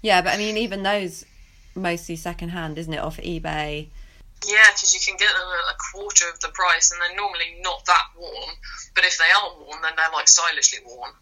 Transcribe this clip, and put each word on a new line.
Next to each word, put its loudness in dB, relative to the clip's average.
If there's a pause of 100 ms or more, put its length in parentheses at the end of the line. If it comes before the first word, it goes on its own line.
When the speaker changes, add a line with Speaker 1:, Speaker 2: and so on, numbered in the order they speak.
Speaker 1:
Yeah, 6
but 0
I -4
mean, -2
even -4
those -2 (480)
mostly -4
second -8
hand, -6
isn't -6
it, -4
off -6
eBay? -6 (580)
Speaker 2:
Yeah, 8
'cause 2
you 0
can -4
get 2
them -2 (200)
at -4
a -10 (140)
quarter 2
of -14
the -6
price, 2
and -6
they're -2
normally -4
not -4
that 4 (100)
worn, -14 (420)
but 2
if 2
they 4
are 0
worn, -14
then -4
they're, 0
like, 2
stylishly 4
worn. -14 (120)